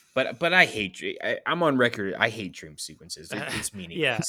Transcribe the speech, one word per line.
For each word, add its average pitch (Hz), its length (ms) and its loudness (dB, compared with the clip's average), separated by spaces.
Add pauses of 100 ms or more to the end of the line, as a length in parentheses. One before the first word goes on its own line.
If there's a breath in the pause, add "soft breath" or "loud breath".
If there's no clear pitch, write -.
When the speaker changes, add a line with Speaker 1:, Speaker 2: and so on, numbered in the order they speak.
(140 soft breath)
Speaker 1:
But, - 240 0
but 170 140 2
I 180 140 8
hate 107 300 -2
dr-, 92 260 -6
I, 113 240 -2
I'm 170 160 0
on 147 140 4
record. 117 380 2
I 110 140 2
hate 104 240 -6
dream 78 260 -16
sequences. 80 540 -14
It, 139 160 -4
Speaker 2:
<laughs> - 40 -6
Speaker 1:
it's - 220 -4
meaningless, 180 260 -8
Speaker 2:
Yeah. 127 280 2